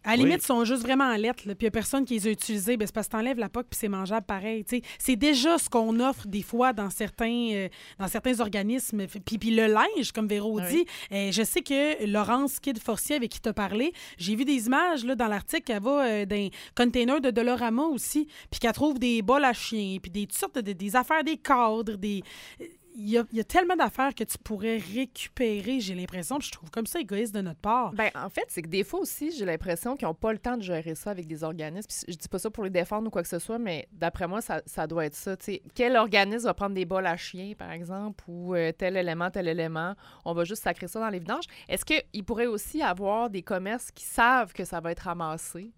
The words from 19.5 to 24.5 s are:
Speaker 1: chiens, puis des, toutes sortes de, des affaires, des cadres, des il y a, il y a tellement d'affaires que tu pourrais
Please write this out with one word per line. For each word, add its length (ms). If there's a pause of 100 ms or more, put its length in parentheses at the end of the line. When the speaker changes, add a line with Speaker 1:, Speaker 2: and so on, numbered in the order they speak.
Speaker 1:
chiens, 480
puis 80
des, 160
toutes 140
sortes 180
de, 160
des 220
affaires, 280
des 140
cadres, 580
des 280 (720)
il 140
y 80
a, 140
il 60
y 40
a 40
tellement 300
d'affaires 380
que 100
tu 140
pourrais 400